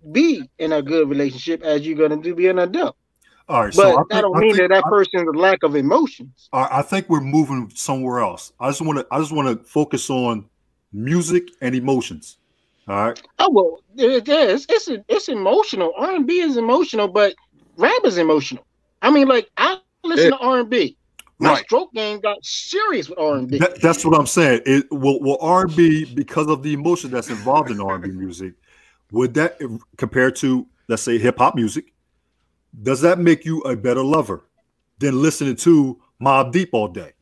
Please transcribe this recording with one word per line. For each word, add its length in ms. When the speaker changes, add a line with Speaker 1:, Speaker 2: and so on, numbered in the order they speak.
Speaker 1:
be 380
in 140
a 80
good 280
relationship 540
as 220
you're 120
gonna 240
do 140
be 120
an 120
adult. 360
Speaker 2:
All 160
right, 100
Speaker 1:
But 60
Speaker 2:
so 100
I 40
Speaker 1:
that 140
Speaker 2:
think, 120
Speaker 1:
don't 160
Speaker 2:
I 20
Speaker 1:
mean 160
Speaker 2:
think 140
Speaker 1:
that 60
that 100
Speaker 2:
I 40
Speaker 1:
person's 380
a 100
lack 260
of 120
emotions. 800
Speaker 2:
I, 260
I 40
think 260
we're 100
moving 560
somewhere 460
else. 400
I 80
just 120
wanna, 300
I 80
just 140
wanna 240
focus 520
on 360
music 560
and 160
emotions. 640
All 80
right. 140
Speaker 1:
Oh 120
well, 320
it, 280
yeah, 200
it's, 240
it's, 180
it's 180
emotional. 720
R 180
and 100
B 140
is 160
emotional, 540
but 260
rap 300
is 120
emotional. 480
I 100
mean, 160
like, 300
I 220
listen 260
Speaker 3:
Yeah. 60
Speaker 1:
to 60
R 180
and 80
B. 260
My 100
Speaker 2:
Right. 160
Speaker 1:
stroke 280
game 280
got 240
serious 640
with 100
R 160
and 140
B. 80
Speaker 2:
That, 240
that's 240
what 120
I'm 100
saying. 380
It 260
will, 300
will 200
R 240
and 100
B, 300
because 420
of 160
the 100
emotion 380
that's 180
involved 400
in 120
R 140
and 80
B 80
music, 420
would 240
that, 240
compared 400
to, 300
let's 160
say, 140
hip 200
hop 180
music, 380
does 180
that 180
make 260
you 160
a 140
better 280
lover 420
than 220
listening 360
to 420
Mobb 300
Deep 220
all 140
day? 240